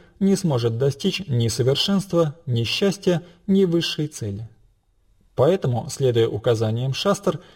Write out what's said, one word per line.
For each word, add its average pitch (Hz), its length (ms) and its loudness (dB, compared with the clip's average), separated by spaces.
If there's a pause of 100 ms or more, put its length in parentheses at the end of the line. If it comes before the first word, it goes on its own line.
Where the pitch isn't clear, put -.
(200)
не 196 160 2
сможет 117 420 0
достичь 180 480 -2
ни 120 220 0
совершенства, 156 880 0 (100)
ни 117 160 0
счастья, 180 600 0 (240)
ни 196 160 4
высшей 165 420 0
цели. 110 420 -10 (840)
Поэтому, 135 560 2
следуя 117 380 2
указаниям 113 680 -2
шастр, 190 460 -2 (160)